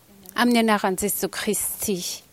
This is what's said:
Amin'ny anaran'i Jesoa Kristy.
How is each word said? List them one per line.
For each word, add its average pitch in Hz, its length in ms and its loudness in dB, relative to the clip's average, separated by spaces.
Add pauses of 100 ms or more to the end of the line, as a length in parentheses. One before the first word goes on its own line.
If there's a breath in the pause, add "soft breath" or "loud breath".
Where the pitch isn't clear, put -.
(360)
Amin'ny 233 280 4
anaran'i 202 400 2
Jesoa 196 280 -2
Kristy. - 680 -4 (340)